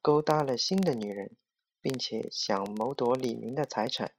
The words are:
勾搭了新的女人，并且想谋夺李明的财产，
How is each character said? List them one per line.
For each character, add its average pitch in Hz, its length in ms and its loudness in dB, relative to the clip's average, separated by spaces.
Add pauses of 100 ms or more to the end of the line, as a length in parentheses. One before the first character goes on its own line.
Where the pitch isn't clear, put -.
勾 151 220 6
搭 151 200 4
了 131 160 0
新 190 220 2
的 175 140 4
女 107 180 -4
人， 98 240 -8 (440)
并 - 160 -2
且 - 360 -4
想 98 420 -2
谋 110 180 0
夺 123 220 2
李 127 220 -2
明 113 180 -6
的 147 100 0
财 110 240 -2
产， - 300 -6